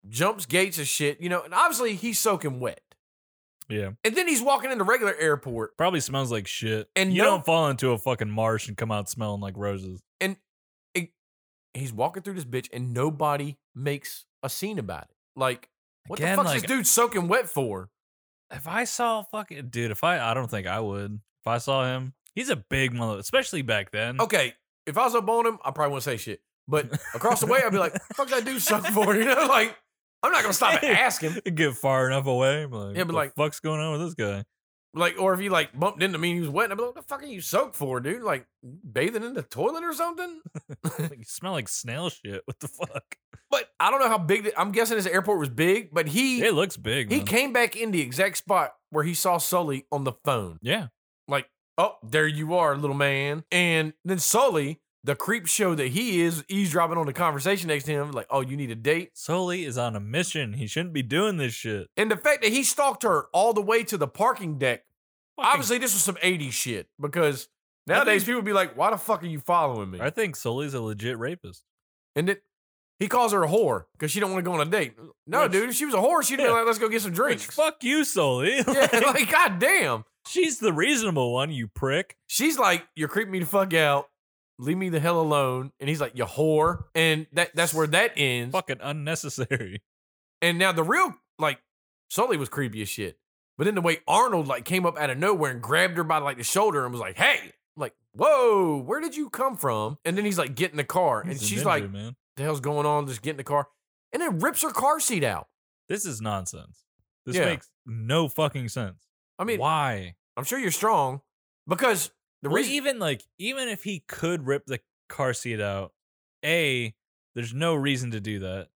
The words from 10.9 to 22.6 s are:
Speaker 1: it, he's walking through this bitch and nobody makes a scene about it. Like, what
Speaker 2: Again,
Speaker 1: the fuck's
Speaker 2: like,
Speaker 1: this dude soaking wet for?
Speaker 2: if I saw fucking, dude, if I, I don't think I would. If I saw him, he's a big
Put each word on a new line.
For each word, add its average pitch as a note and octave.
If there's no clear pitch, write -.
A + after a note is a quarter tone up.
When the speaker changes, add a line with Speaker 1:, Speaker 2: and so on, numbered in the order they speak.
Speaker 1:
it, F3
he's C3
walking D#3+
through G3
this D#3+
bitch B2+
and B2
nobody C#3+
makes C#3
a C3
scene G3+
about F2+
it. -
Like, B2+
what -
Speaker 2:
Again, F3+
Speaker 1:
the -
fuck's D#3+
Speaker 2:
like, C3
Speaker 1:
this -
dude B3+
soaking A3+
wet B3
for? G2+
Speaker 2:
if C#3
I G#3
saw A3+
fucking, E3
dude, A#2
if G#2
I, E3+
I A#2
don't B2+
think G2
I G2
would. G2+
If -
I A#2
saw C3+
him, B2+
he's B3+
a G#3+
big C3